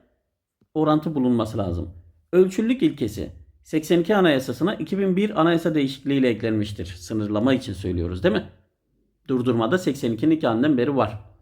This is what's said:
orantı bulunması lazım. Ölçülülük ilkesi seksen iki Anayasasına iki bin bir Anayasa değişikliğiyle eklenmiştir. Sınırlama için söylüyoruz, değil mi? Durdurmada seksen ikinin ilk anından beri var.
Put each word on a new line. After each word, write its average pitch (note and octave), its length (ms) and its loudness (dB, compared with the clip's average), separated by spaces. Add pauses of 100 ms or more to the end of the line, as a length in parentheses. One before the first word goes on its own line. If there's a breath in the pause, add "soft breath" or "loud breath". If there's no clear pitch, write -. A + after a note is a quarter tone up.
(720)
orantı D#3 420 2
bulunması A#2 420 0
lazım. F2 320 -4 (420)
Ölçülülük G3 520 2
ilkesi C3+ 480 -2 (320)
seksen E3 360 0
iki G#3 160 2
Anayasasına D#3+ 600 2
iki F#3 220 -6
bin F#3+ 180 0
bir G#3 260 0
Anayasa E3 340 2
değişikliğiyle C3+ 540 0
eklenmiştir. G#2+ 560 -2
Sınırlama G#2+ 680 -2
için A2+ 200 -4
söylüyoruz, F2+ 500 -4
değil G3+ 120 2
mi? - 140 -6 (760)
Durdurmada A#2+ 500 0
seksen C3+ 340 -2
ikinin D3 240 2
ilk D#3 80 -6
anından B2+ 340 2
beri C#3 180 0
var. - 460 -4